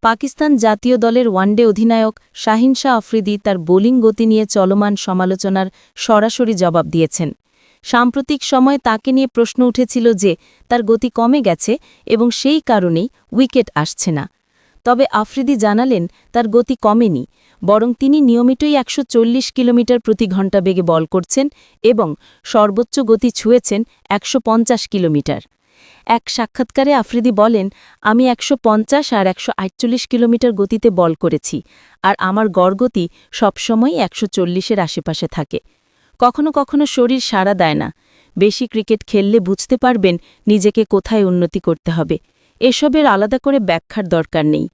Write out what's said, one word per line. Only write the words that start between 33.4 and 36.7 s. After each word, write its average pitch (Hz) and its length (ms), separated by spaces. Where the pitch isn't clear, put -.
একশো 214 320
চল্লিশের 185 540
আশেপাশে 165 480
থাকে। - 300
কখনো 254 320
কখনো 285 340